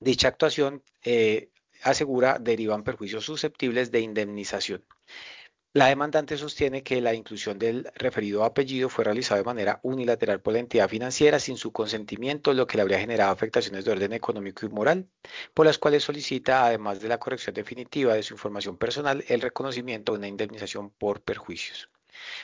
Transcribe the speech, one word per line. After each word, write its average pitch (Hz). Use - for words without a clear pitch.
dicha 127
actuación, 143
eh, 110
asegura, 131
derivan 110
perjuicios 110
susceptibles 127
de 117
indemnización. 104
La 139
demandante 143
sostiene 139
que 127
la 117
inclusión 107
del 113
referido 107
apellido 131
fue 113
realizada 110
de 101
manera 107
unilateral 117
por 107
la 113
entidad 120
financiera 127
sin 127
su 113
consentimiento, 113
lo 127
que -
le 107
habría 95
generado 104
afectaciones 98
de 113
orden 101
económico 107
y -
moral, 135
por 156
las 151
cuales 147
solicita, 131
además 104
de 110
la 117
corrección 117
definitiva 123
de 107
su -
información 101
personal, 139
el 120
reconocimiento 123
de 107
una 101
indemnización 101
por 101
perjuicios. -